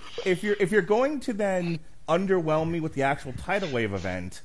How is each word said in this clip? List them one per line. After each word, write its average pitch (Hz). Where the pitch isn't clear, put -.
if 180
you're, 208
if 190
you're 214
going 247
to -
then 185
underwhelm 165
me 170
with 156
the 135
actual 139
Tidal 190
Wave 113
event 92